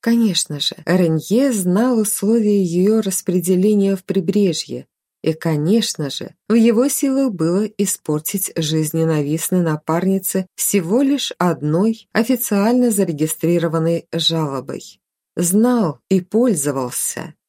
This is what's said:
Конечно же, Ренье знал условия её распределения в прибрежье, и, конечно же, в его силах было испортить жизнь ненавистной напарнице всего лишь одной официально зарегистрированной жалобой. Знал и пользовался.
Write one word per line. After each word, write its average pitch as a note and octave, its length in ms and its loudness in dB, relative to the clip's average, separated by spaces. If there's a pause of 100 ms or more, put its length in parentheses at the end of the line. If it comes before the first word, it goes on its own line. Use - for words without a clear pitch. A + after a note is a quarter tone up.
Конечно A3 580 0
же, - 180 -6 (100)
Ренье F3+ 640 2
знал G#3+ 460 0
условия G#3 640 2
её F#3 380 2
распределения F#3+ 960 0
в F#3 80 -10
прибрежье, E3+ 840 -2 (400)
и, D#3+ 60 0
конечно D#3 760 0
же, - 280 -12 (120)
в G#3+ 60 2
его A#3 320 4
силах C4+ 460 0
было F3 320 0
испортить F#3+ 920 -4
жизнь D#3 440 -2
ненавистной D#3+ 600 0
напарнице F3+ 960 -2
всего G3+ 480 0
лишь C4+ 360 0
одной E3+ 760 0
официально A#3 800 0
зарегистрированной E3 1200 0
жалобой. C#3+ 880 -4 (340)
Знал G3+ 640 2 (100)
и F#3+ 120 2
пользовался. D3+ 1120 -2 (140)